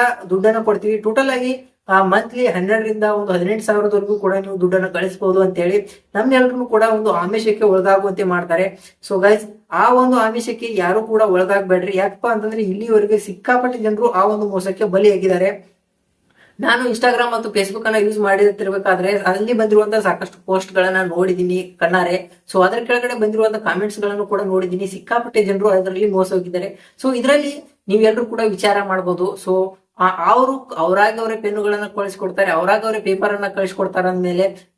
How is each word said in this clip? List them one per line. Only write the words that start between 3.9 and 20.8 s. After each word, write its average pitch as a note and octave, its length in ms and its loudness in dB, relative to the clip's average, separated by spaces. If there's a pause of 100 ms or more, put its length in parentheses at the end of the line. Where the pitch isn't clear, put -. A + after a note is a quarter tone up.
ಕೂಡ F#3+ 160 0
ನೀವು G3 260 -4
ದುಡ್ಡನ್ನ F#3 260 2
ಗಳಿಸಬಹುದು F#3 560 0
ಅಂತೇಳಿ F#3 600 -2 (100)
ನಮ್ನೆಲ್ರನ್ನೂ B3+ 520 2
ಕೂಡ A3 160 2 (100)
ಒಂದು G#3+ 200 0
ಆಮಿಷಕ್ಕೆ G#3 520 -2
ಒಳಗಾಗುವಂತೆ G3 580 2
ಮಾಡ್ತಾರೆ. F3+ 720 -2 (120)
So, G3 120 -2
ಗೈಸ್, G#3+ 280 4 (240)
ಆ G#3+ 220 2
ಒಂದು B3+ 220 4
ಆಮಿಷಕ್ಕೆ A3+ 540 -2
ಯಾರು F#3+ 320 0
ಕೂಡ A3 200 0
ಒಳಗಾಗ್ಬೇಡ್ರಿ. F#3 760 2
ಯಾಕಪ್ಪ F#3+ 280 -2
ಅಂತಂದ್ರೆ A3 360 -2
ಇಲ್ಲಿವರೆಗೆ G#3 560 0
ಸಿಕ್ಕಾಪಟ್ಟೆ B3 600 -2
ಜನರು G#3+ 320 0
ಆ F#3 140 2
ಒಂದು G#3 240 0
ಮೋಸಕ್ಕೆ F#3+ 360 -4
ಬಲಿಯಾಗಿದ್ದಾರೆ. F#3+ 880 2 (880)
ನಾನು A#3+ 300 0
Instagram A#3 420 0
ಮತ್ತು A3+ 200 -4
Facebook G3+ 340 -4
ಅನ್ನ A3 100 0
ಯೂಸ್ G#3 220 0
ಮಾಡಿರ್ತಿರ್ಬೇಕಾದ್ರೆ G3 1000 2
ಅಲ್ಲಿ G3 340 0
ಬಂದಿರುವಂತ G#3+ 420 2
ಸಾಕಷ್ಟು G3 500 -2
ಪೋಸ್ಟ್ F#3+ 300 -2
ಗಳನ್ನ F#3 220 2